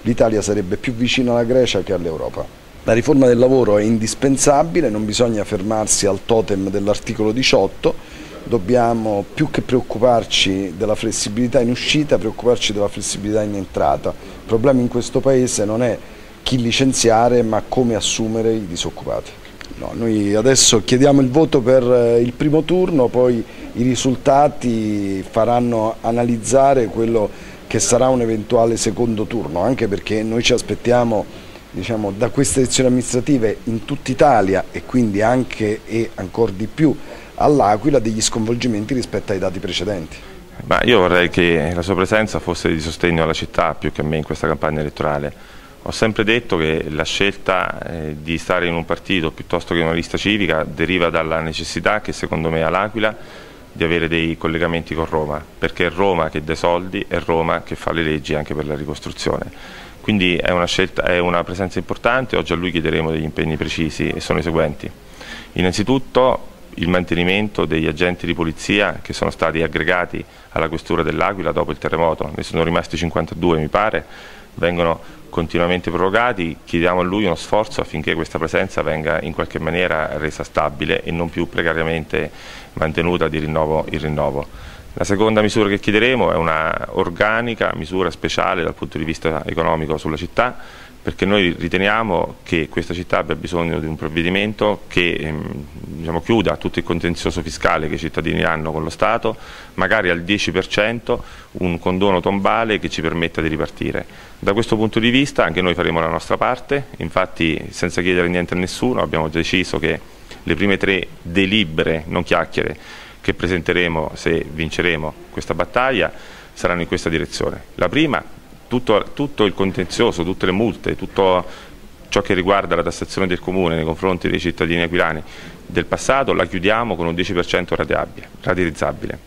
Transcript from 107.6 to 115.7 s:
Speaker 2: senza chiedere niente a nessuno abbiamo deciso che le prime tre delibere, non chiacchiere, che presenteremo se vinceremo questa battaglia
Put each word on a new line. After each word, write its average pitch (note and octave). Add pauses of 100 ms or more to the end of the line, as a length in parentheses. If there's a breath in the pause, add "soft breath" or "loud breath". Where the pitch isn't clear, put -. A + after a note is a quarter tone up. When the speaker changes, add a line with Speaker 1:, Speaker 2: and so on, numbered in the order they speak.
Speaker 2:
senza F2+
chiedere F2
niente F2
a F2
nessuno G#2
abbiamo D#2+
deciso D#2+
che D#2+ (420 loud breath)
le E2
prime F#2+
tre F#2+ (140)
delibere, E2+
non F2+
chiacchiere, D#2+ (420 loud breath)
che -
presenteremo E2+
se E2
vinceremo D#2+ (160)
questa -
battaglia F2+ (420 loud breath)